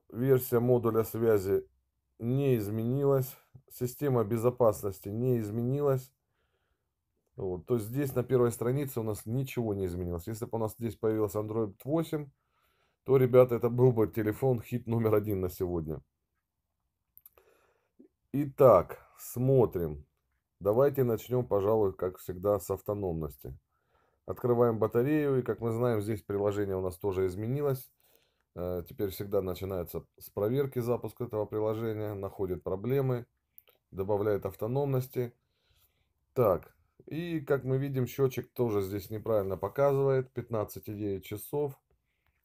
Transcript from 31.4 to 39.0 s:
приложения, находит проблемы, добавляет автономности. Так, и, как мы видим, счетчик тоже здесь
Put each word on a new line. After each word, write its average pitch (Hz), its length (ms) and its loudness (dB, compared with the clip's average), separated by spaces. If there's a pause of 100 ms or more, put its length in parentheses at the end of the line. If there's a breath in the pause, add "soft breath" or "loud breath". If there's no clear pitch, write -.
приложения, 107 680 -4
находит 95 500 -6
проблемы, 120 600 -2 (680 soft breath)
добавляет 101 540 0
автономности. 127 880 -4 (1000)
Так, 98 420 2 (300)
и, 165 340 -6
как 139 240 0
мы 131 140 0
видим, 131 280 -2
счетчик 127 460 -2
тоже 110 300 0
здесь 95 280 -6